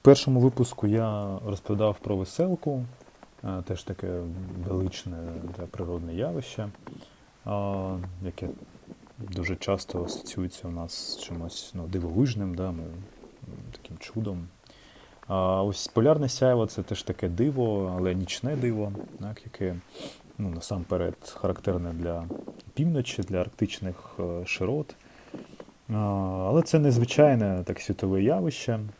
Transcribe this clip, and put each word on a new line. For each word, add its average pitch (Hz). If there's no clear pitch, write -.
В -
першому 135
випуску 123
я 104
розповідав 104
про 101
веселку, 143
а, 95
теж 90
таке 90
величне, 92
да, 90
природне 85
явище, 123
а, 98
яке 87
дуже 92
часто 95
асоціюється -
у -
нас 82
з -
чимось, -
ну, 85
дивовижним, 92
да, 92
ми, 82
таким -
чудом. 95
А 95
ось 101
полярне 143
сяйво — 123
це -
теж -
таке 92
диво, 107
але 92
нічне 120
диво, 110
так, 104
яке, 90
ну, 101
насамперед 87
характерне 90
для 85
півночі, 147
для 92
арктичних, -
е, 87
широт. 127
А, 110
але 151
це -
незвичайне 120
так -
світове 95
явище. 139